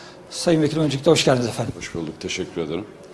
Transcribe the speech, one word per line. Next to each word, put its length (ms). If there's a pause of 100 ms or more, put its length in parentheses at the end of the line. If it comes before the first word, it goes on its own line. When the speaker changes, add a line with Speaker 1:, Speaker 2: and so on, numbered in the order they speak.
(300)
Speaker 1:
Sayın 320
Vekilim, 200
öncelikle 280
hoş 140
geldiniz 220
efendim. 300
Speaker 2:
Hoş 180
bulduk, 260
teşekkür 420
ederim. 220 (300)